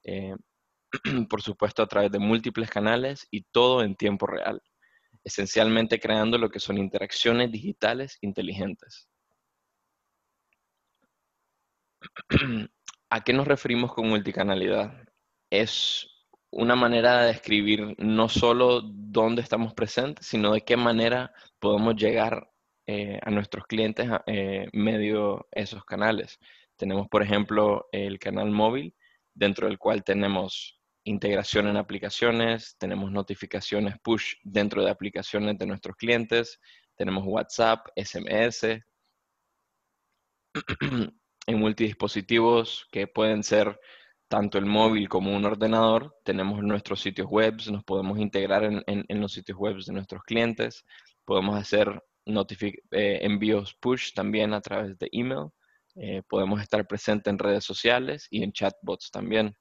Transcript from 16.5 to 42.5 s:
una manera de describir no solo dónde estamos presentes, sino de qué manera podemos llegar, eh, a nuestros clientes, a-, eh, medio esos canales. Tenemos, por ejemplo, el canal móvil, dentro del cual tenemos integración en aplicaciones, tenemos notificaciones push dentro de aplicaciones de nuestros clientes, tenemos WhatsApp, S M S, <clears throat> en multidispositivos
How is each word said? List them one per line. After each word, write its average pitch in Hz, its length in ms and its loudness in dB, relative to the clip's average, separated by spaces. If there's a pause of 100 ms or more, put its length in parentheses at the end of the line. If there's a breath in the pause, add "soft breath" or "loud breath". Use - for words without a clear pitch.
una 120 240 2
manera 120 460 6
de 120 80 6
describir 107 680 0
no 110 320 4
solo 123 520 4
dónde 107 600 0
estamos 113 320 -2
presentes, 127 520 -4
sino 107 280 2
de 107 80 2
qué 120 160 4
manera 120 520 2 (280 loud breath)
podemos 104 360 2
llegar, 110 560 0 (360)
eh, 104 360 -6
a - 80 -6
nuestros 104 360 -2
clientes, 110 440 -2
a-, 107 160 -2
eh, 98 460 -4
medio 104 800 0
esos 101 340 -8
canales. 104 540 -2 (380 soft breath)
Tenemos, 98 320 -2
por 104 140 2
ejemplo, 104 720 2
el 98 260 -6
canal 101 320 -4
móvil, 113 440 0 (400 soft breath)
dentro 101 340 0
del 101 100 -4
cual 107 260 0
tenemos 98 760 -2 (240)
integración 101 640 0
en 104 80 0
aplicaciones, 113 1000 -2
tenemos 98 340 -6
notificaciones 101 920 -4
push - 400 -2
dentro 101 420 0
de 95 60 2
aplicaciones 101 680 -4
de 95 80 -4
nuestros 98 300 -10
clientes, 117 640 0 (360 soft breath)
tenemos 95 300 -4
WhatsApp, 113 720 0
S 98 220 -8
M 107 280 0
S, 113 360 -2 (1700)
<clears throat> 135 680 -4 (260)
en 113 120 0
multidispositivos 113 1300 2